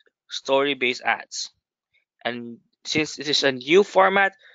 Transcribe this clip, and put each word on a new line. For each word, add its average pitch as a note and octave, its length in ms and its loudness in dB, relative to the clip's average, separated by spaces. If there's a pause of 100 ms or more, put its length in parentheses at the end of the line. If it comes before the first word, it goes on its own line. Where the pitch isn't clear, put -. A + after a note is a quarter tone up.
(300)
story-based C3+ 760 0
ads. - 460 -4 (760)
And A#2+ 360 -8 (260)
since D#3 320 -4
it C#3+ 100 -10
is D3 160 0
a C#3 80 4
new C3+ 320 2
format, F#3+ 500 2 (220)